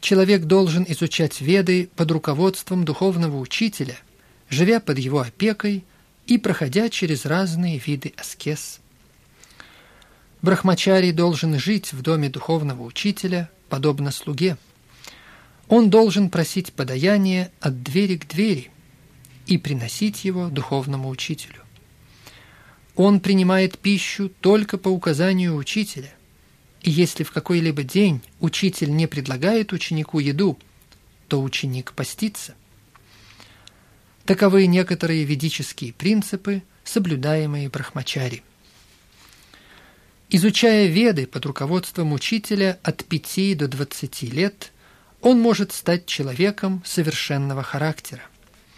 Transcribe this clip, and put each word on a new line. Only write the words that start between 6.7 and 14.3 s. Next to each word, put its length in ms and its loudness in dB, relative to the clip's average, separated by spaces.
через 360 -2
разные 540 0
виды 380 -6
аскез. 640 -10
Брахмачари 720 4
должен 460 0
жить 340 -2
в 100 -12
доме 260 0
духовного 540 -4
учителя, 680 -4
подобно 420 0
слуге. 460 -2